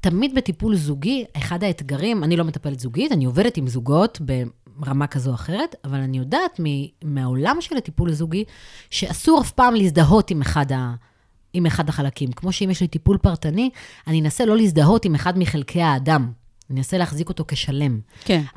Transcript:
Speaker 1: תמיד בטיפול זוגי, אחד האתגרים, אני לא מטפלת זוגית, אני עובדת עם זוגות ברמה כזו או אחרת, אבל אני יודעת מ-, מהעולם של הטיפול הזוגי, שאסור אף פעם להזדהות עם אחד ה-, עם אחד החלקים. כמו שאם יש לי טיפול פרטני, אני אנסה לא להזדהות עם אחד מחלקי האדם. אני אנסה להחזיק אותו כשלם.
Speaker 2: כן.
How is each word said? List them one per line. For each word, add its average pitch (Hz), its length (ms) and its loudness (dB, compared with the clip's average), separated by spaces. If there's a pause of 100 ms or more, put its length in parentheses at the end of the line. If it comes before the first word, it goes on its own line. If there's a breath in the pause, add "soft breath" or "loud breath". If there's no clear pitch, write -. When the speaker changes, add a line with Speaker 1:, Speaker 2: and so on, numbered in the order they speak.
Speaker 1:
תמיד 220 340 2
בטיפול 214 400 0
זוגי, 156 500 -2 (120)
אחד 175 260 -6
האתגרים, 165 600 -2
אני 165 140 2
לא 170 60 2
מטפלת 147 360 -6
זוגית, 135 320 -4
אני 143 140 2
עובדת 175 320 2
עם 135 100 -2
זוגות 139 540 0 (560)
ברמה 139 300 -2
כזו 131 220 -4
או 123 60 -2
אחרת, 220 400 -6 (100)
אבל 139 140 -4
אני 131 180 -4
יודעת 240 420 -2
מ-, 147 560 -4
מהעולם 135 440 0
של 330 180 -6
הטיפול 170 320 -2
הזוגי, 165 340 -2 (460 loud breath)
שאסור 262 520 0
אף 143 100 -4
פעם 247 240 4
להזדהות 180 560 4
עם 156 100 -2
אחד 139 300 0
ה-, 127 220 -4 (600)
עם 175 120 0
אחד 156 240 0
החלקים. 139 420 -2
כמו 180 200 -4
שאם 190 180 -2
יש 180 120 0
לי 175 60 2
טיפול 196 300 2
פרטני, 185 520 0 (380 loud breath)
אני 160 140 2
אנסה 151 240 0
לא 214 120 6
להזדהות 190 480 6
עם 165 100 2
אחד 180 220 0
מחלקי 165 440 0
האדם. 139 500 2 (380)
אני 135 100 -4
אנסה 156 180 -2
להחזיק 160 320 -2
אותו - 180 -6
כשלם. 135 520 -2 (260 loud breath)
Speaker 2:
כן. 170 160 2 (160)